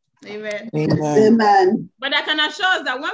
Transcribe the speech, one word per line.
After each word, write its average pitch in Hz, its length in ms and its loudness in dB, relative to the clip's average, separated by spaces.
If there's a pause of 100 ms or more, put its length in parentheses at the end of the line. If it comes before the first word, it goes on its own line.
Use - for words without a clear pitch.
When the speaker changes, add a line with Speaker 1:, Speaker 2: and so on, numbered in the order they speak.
(260)
Speaker 1:
Amen. 214 480 -12
Speaker 2:
Amen. 151 440 0 (160)
Speaker 3:
Amen. 214 640 2
Speaker 1:
But 269 160 -4
I 294 80 0
can 311 180 -4
assure 302 260 -2
us 349 180 0
that 262 160 -6
when 320 140 -8